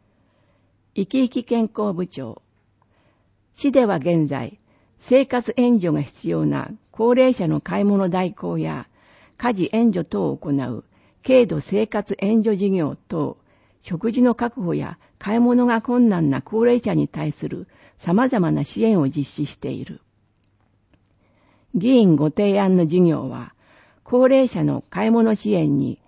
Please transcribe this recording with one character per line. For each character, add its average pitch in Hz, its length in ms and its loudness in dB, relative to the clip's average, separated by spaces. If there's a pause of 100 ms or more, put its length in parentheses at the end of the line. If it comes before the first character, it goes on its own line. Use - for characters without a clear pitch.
(960)
生 196 100 -2
き - 20 -6 (180)
生 233 40 0
き 240 140 -6
健 226 280 -2
康 208 220 -4
部 175 140 -6
長。 120 340 -14 (1120)
市 - 180 -2
で 247 140 4
は 202 120 0
現 160 300 0
在、 127 320 -10 (400)
生 262 280 4
活 247 300 -4
援 240 220 4
助 175 120 -2
が 151 100 0
必 - 280 -10
要 160 180 -2
な 143 240 -4 (200)
高 233 220 0
齢 254 200 4
者 190 140 -4
の 156 140 0
買 185 200 -4
い - 20 2
物 196 260 2
代 185 240 -2
行 170 240 -8
や、 156 300 -6 (500)
家 240 160 -2
事 185 200 -2
援 226 200 2
助 175 100 -2
等 185 280 -4
を 135 60 -6
行 - 140 -8
う 123 340 -4 (400)
軽 254 200 4
度 160 140 -4
生 202 260 -2
活 208 340 -6
援 214 240 2
助 214 120 0
事 196 160 -2
業 151 240 -2 (120)
等、 147 300 -6 (440)
食 190 300 -6
事 240 100 0
の 247 120 4
確 240 280 -6
保 170 120 -4
や 147 240 -6 (220)
買 208 180 -4
い - 20 2
物 247 260 4
が 233 160 0
困 240 280 2
難 170 200 2
な 135 120 -2
高 220 240 -2
齢 240 140 2
者 196 160 -2
に 147 120 0
対 151 240 -6
す - 160 -8
る 180 200 -12 (300)
様 208 300 0
々 202 240 0
な 147 120 -2
支 202 200 -6
援 220 180 4
を 139 80 0
実 143 160 -4
施 - 200 -8
し - 120 -10
て - 140 -8
い 107 120 -10
る。 - 180 -18 (1700)
議 190 140 0
員 220 260 6
ご 147 140 2
提 202 300 0
案 190 180 2
の 175 100 2
事 175 140 2
業 143 280 0
は、 120 240 -14 (500)
高 254 240 2
齢 262 200 4
者 165 160 -4
の 139 280 -2
買 202 160 -2
い - 20 2
物 226 240 2
支 208 200 -4
援 151 260 0
に 127 280 -4